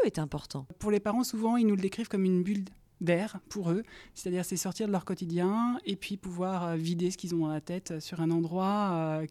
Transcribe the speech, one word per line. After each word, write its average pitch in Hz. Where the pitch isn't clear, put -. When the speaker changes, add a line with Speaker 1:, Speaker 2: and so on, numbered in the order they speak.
Speaker 1:
est 214
important ? 143
Speaker 2:
Pour 208
les 208
parents, 214
souvent, 226
ils 240
nous 208
le 190
décrivent 190
comme 190
une 180
bulle 202
d'air 175
pour 180
eux, 202
c'est-à-dire 180
c'est 185
sortir 190
de 202
leur 185
quotidien 190
et 202
puis 202
pouvoir, 185
euh, 170
vider 170
ce -
qu'ils 170
ont 170
dans 156
la 151
tête, 180
euh, 160
sur 165
un 165
endroit, 185
euh, 156